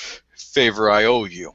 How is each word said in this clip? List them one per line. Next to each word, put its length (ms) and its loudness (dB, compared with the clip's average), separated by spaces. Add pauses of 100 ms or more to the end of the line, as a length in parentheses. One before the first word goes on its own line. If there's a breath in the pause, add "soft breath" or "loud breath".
(360 loud breath)
favor 540 0
I 160 4
owe 200 2
you. 300 -14